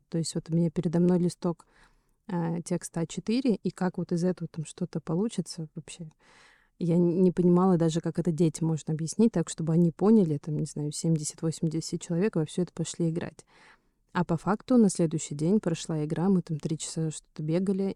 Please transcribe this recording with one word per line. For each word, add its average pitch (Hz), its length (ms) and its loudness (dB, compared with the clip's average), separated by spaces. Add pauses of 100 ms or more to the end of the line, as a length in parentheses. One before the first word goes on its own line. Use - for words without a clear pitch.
То 170 80 -4
есть - 180 -4
вот 160 140 -6
у 160 60 0
меня 170 140 2
передо 170 300 0
мной 175 200 4
листок, 170 460 -2 (600)
а, 170 340 -2
текста - 400 -6
А 165 40 -2
четыре, 220 500 -2
и - 140 -4
как - 280 -4
вот 175 140 -6
из 175 140 0
этого 170 240 -2
там 151 160 -8
что-то - 340 -8
получится 170 760 -4
вообще. 156 360 -16 (720)
Я 175 120 2
н-, 175 260 4
не 180 100 6
понимала 180 460 6
даже, 165 240 2
как 165 180 -4
это 170 120 0
детям 160 360 0
можно 160 260 -2
объяснить 165 380 2
так, 165 180 -2
чтобы 165 220 -4
они 165 200 6
поняли, 185 460 4
там, 151 200 -6
не 156 80 -2
знаю, 147 260 -6
семьдесят-восемьдесят 160 1120 -2
человек 175 340 -2
во 160 100 0
все - 180 -4
это - 100 -8
пошли 165 360 -4
играть. - 360 -8 (680)
А 180 120 0
по 170 100 0
факту 214 420 0
на 214 120 6
следующий 160 460 -2
день 170 240 2
прошла 160 440 -4
игра, 151 240 -2
мы 185 140 4
там 156 160 -6
три 160 200 -4
часа 160 340 -6
что-то - 320 -12
бегали, 190 520 0